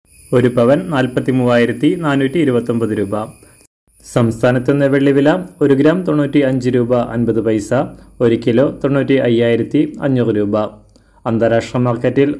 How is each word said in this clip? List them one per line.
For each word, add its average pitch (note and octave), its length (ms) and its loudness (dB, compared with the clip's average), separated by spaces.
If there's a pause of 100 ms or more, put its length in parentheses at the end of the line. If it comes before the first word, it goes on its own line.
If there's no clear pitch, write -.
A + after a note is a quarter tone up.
(340)
ഒരു B2 140 4
പവൻ C3 420 2
നാൽപത്തിമൂവായിരത്തി B2 1040 0
നാനൂറ്റി C#3 500 -2
ഇരുപത്തൊമ്പത് A#2 440 -2
രൂപ. G#2+ 580 -6 (640)
സംസ്ഥാനത്ത് B2 580 0
ഇന്ന് C#3+ 140 2
വെള്ളിവില C#3+ 600 2 (160)
ഒരു C#3 120 4
ഗ്രാം D#3 300 2
തൊണ്ണൂറ്റി D3+ 360 0
അഞ്ച് C3 300 0
രൂപ B2 260 0
അൻപത് A#2 500 -2
പൈസ, A2 280 -2 (480)
ഒരു A#2 140 4
കിലോ B2+ 480 0
തൊണ്ണൂറ്റി C3+ 300 0
അയ്യായിരത്തി A#2+ 880 0
അഞ്ഞൂറ് B2 360 0
രൂപ. G#2 200 -2 (720)
അന്താരാഷ്ട്ര A2+ 480 0
മാർക്കറ്റിൽ B2 640 0